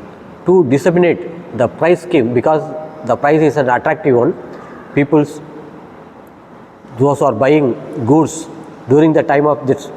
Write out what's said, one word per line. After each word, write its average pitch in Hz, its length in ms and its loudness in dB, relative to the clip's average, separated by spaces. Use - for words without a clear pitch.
to 180 180 4
disseminate 165 880 0
the 117 120 0
prize 170 340 0
scheme 120 320 0
because 151 300 0
the 120 100 0
prize 151 280 2
is 147 140 2
an 131 120 0
attractive 131 460 0
one. 127 180 2
People's, 143 440 0
those 135 220 2
who 156 60 2
are 131 80 2
buying 135 400 2
goods 147 400 0
during 151 240 4
the 151 80 2
time 143 240 0
of 139 220 -2
this - 180 -2